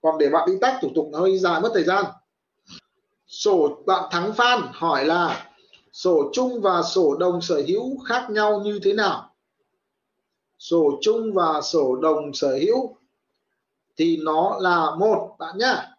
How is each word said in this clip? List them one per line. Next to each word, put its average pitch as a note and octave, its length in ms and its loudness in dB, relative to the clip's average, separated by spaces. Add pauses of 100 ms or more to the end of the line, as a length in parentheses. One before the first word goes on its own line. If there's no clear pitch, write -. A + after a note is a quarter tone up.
Còn D#3+ 160 0
để D3 120 4
bạn C#3+ 220 2
đi - 100 2
tách B3+ 200 2
thủ - 140 -4
tục D#3 160 -2
nó D3+ 80 -8
hơi F#3+ 180 2
dài, F3 240 0
mất G#3+ 120 0
thời F3 100 2
gian. F#3 220 0 (1200)
Sổ, D#3+ 580 0
bạn F#3+ 260 0
Thắng F3+ 220 -2
Phan A#3+ 280 2 (120)
hỏi C#3+ 320 0
là E3 460 0 (400)
sổ D#3+ 420 2
chung B3 280 -2
và G3 200 2
sổ E3 340 2
đồng F3 260 0
sở D#3+ 260 -2
hữu B3 360 -2
khác A#3 260 -4
nhau G#3+ 300 2
như G#3 240 -4
thế G3 100 4
nào? G3+ 420 -2 (1200)
Sổ D3+ 420 2
chung A3 320 0
và D#3+ 280 0
sổ C#3 340 0
đồng D3 380 -2
sở C#3 280 -2
hữu A3+ 360 -2 (1000)
thì E3 260 2
nó D#3 360 0
là E3+ 360 0
một G3+ 440 0
bạn E3 180 -12
nhá. - 420 -2